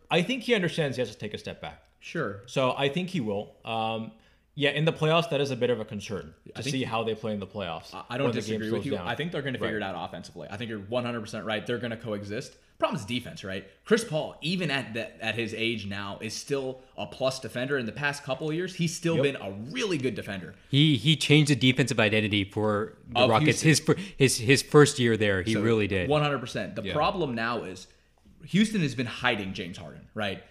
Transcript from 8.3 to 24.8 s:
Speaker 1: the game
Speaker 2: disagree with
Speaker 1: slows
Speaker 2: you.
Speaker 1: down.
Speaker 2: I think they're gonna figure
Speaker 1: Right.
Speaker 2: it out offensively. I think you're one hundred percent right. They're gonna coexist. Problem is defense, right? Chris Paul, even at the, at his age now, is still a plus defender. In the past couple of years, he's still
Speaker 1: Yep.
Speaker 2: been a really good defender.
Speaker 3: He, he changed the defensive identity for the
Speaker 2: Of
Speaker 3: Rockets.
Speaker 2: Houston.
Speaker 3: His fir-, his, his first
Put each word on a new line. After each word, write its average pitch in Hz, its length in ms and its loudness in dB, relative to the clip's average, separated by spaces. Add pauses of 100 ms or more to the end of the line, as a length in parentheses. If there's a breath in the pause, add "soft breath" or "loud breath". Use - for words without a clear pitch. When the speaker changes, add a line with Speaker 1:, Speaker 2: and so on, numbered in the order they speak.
Speaker 1:
the 113 60 -4
game 107 180 -4
Speaker 2:
disagree 110 120 -4
with 107 120 0
Speaker 1:
slows - 20 -6
Speaker 2:
you. - 80 -4
Speaker 1:
down. 90 140 -4
Speaker 2:
I 120 80 -4
think 170 160 -6
they're 165 120 -6
gonna 131 140 -4
figure 107 220 -4
Speaker 1:
Right. 98 100 -4
Speaker 2:
it 92 60 -8
out 85 140 -8
offensively. 85 420 -14
I 101 60 -8
think 117 120 -8
you're 110 100 -8
one 117 260 -4
hundred 120 160 -6
percent 104 240 -10
right. 107 200 -4
They're 120 140 -2
gonna 117 180 -6
coexist. 104 560 -8 (260 soft breath)
Problem 294 200 -2
is 104 60 -10
defense, 107 380 -6
right? 95 240 -8 (180 soft breath)
Chris 220 180 4
Paul, 143 380 -4
even 175 280 -2
at 120 240 -4
the, 110 300 -8
at 110 100 -2
his 110 220 -4
age 110 320 -2
now, 98 340 -8
is 107 140 -8
still 131 460 -4 (140 loud breath)
a 104 120 -8
plus 131 320 -2
defender. 131 400 -2
In 117 80 -4
the 107 40 -6
past 143 320 -4
couple 135 260 -4
of 151 60 -2
years, 185 200 -4
he's 170 200 0
still 165 200 -2
Speaker 1:
Yep. 135 80 2
Speaker 2:
been 139 180 0
a 98 100 -8 (200)
really 214 260 -2
good 127 160 -2
defender. 98 400 -8 (160)
Speaker 3:
He, 147 260 6
he 131 200 4
changed 147 340 6
the 147 60 6
defensive 123 440 4
identity 104 440 4
for 107 540 -2 (120)
the - 120 0
Speaker 2:
Of 127 100 8
Speaker 3:
Rockets. 117 320 4
Speaker 2:
Houston. 151 320 6
Speaker 3:
His 185 80 -4
fir-, 202 140 -14
his, 135 200 6
his 120 240 4
first - 380 8